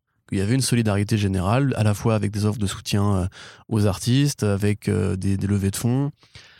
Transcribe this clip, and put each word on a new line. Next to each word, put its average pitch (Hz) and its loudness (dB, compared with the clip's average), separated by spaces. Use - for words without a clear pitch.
qu'il 101 -2
y - 0
avait 101 0
une 131 2
solidarité 107 2
générale, 101 0
à 110 2
la 107 2
fois 110 0
avec 101 -2
des 104 -2
offres 104 0
de 101 -2
soutien, 101 0
euh, 92 0
aux 107 2
artistes, 127 0
avec, 104 0
euh, 98 0
des, 95 -2
des 98 -2
levées 98 0
de 101 -4
fonds, 135 0